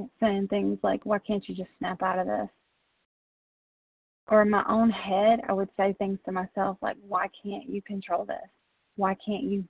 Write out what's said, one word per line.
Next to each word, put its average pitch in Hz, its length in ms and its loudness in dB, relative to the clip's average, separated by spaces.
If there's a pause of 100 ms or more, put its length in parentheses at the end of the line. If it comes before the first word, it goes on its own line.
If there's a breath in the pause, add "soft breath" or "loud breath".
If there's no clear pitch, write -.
(200)
saying 196 280 2
things 202 360 0
like, 196 220 0
"Why 208 140 2
can't 202 280 -4
you 185 80 -8
just 185 220 -10
snap 180 240 -6
out 185 180 0
of 185 80 -2
this?" 208 220 -2 (1800)
Or 214 160 8
in 208 60 2
my 208 180 4
own 226 240 4
head, 208 560 2
I 196 60 2
would 190 220 -2
say 196 180 2
things 196 320 -4
to 185 60 -8
myself 190 500 -2
like, - 200 -4
"Why 196 260 -4 (160)
can't 202 240 -10
you 196 140 -6
control 196 440 -6
this? - 240 -8 (460)
Why 190 200 0
can't 202 280 -6
you 190 260 -2